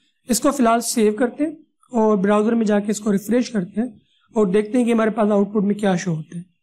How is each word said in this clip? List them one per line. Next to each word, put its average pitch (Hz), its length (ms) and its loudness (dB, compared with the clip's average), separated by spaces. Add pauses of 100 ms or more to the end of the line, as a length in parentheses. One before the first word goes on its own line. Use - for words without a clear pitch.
(300)
इसको 262 220 0
फिलहाल 233 280 2
save 214 340 0
करते 247 300 -4
हैं 320 140 -6 (360)
और 220 240 2
browser 208 380 2
में 233 100 2
जाके 208 260 0
इसको 208 200 -4
refresh 214 380 0
करते 196 320 -6
हैं 247 200 -8 (340)
और 214 140 2
देखते 214 280 0
हैं 247 100 2
कि 233 60 2
हमारे 220 180 2
पास 214 200 0
output 202 320 0
में 202 140 0
क्या 196 180 0
शो 175 180 -4
होता 156 240 -10
है। 175 120 -16 (140)